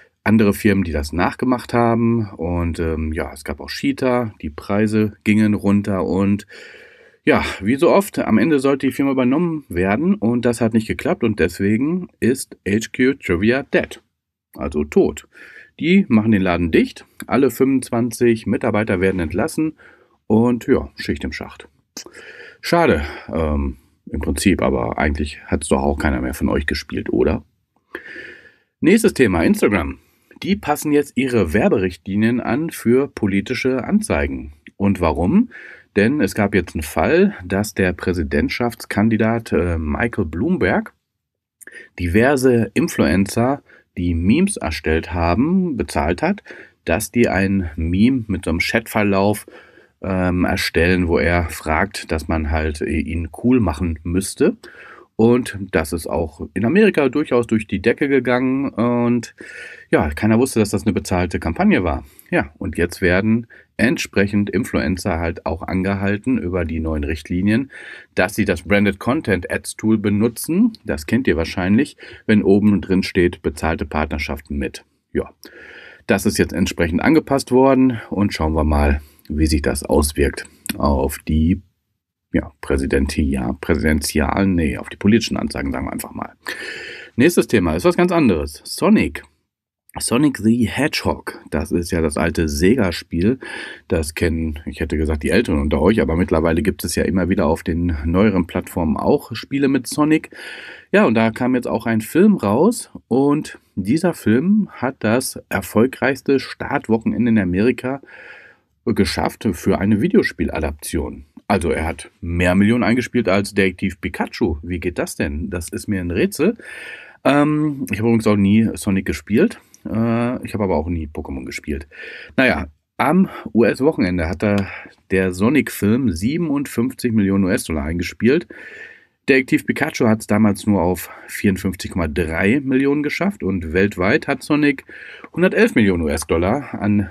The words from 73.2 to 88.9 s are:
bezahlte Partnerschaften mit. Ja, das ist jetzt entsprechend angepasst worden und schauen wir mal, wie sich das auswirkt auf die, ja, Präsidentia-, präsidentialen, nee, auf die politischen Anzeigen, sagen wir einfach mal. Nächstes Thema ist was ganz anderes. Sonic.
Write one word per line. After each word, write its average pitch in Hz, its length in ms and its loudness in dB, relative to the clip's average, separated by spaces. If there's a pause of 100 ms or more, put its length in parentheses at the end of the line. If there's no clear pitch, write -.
bezahlte 80 420 -2
Partnerschaften 76 720 -6
mit. - 280 -8 (280)
Ja, - 180 -6 (760)
das 101 200 0
ist 104 120 -2
jetzt 87 160 0
entsprechend 85 480 0
angepasst 139 500 2
worden 131 560 4
und 98 240 -2
schauen 80 220 -2
wir 78 100 2
mal, 73 380 2 (260)
wie 76 180 0
sich 73 160 0
das - 220 -2
auswirkt 73 640 -2 (300)
auf 69 400 -2
die, 80 440 0 (720)
ja, - 200 -2 (100)
Präsidentia-, 69 1000 -2
präsidentialen, 78 920 0
nee, 73 240 0
auf 50 100 -12
die - 80 -16
politischen - 400 2
Anzeigen, 67 360 -4
sagen 64 140 -6
wir - 60 -8
einfach - 200 -10
mal. - 200 -10 (840)
Nächstes 147 300 4
Thema 87 280 2
ist 87 100 -2
was 175 120 4
ganz 180 160 2
anderes. 92 520 2
Sonic. 156 580 2 (760)